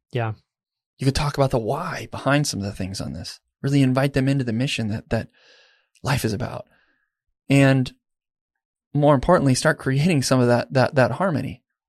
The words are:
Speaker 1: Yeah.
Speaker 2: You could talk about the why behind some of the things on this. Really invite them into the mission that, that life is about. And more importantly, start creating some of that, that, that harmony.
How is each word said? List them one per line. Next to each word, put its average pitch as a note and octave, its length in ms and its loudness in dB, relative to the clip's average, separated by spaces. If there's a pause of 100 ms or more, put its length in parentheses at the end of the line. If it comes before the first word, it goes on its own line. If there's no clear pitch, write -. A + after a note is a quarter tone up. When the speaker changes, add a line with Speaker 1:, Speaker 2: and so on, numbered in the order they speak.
(120)
Speaker 1:
Yeah. A#2 200 -4 (640)
Speaker 2:
You C3 60 -6
could C3+ 100 2
talk D3 220 -4
about C3+ 140 2
the C3 80 0
why B2+ 520 -6
behind C#3+ 360 0
some - 140 -6
of G2 60 -4
the G2+ 60 -6
things F#2+ 280 -8
on C#2 120 -8
this. - 280 -14 (220)
Really C#3 200 4
invite C3+ 300 2
them C3+ 160 0
into C#3 160 0
the A#2+ 80 -4
mission A#2 360 -2
that, G#2+ 220 -6
that A2 180 -2 (720)
life C3+ 220 -2
is G#2+ 80 -2
about. - 340 -8 (840)
And C3+ 440 4 (1000)
more C#3+ 200 4
importantly, C#3 400 4
start D#3 240 0
creating C#3+ 440 0
some C3 180 2
of B2 80 4
that, A#2+ 240 0
that, B2+ 220 2
that B2 180 2
harmony. C#3 500 -4 (260)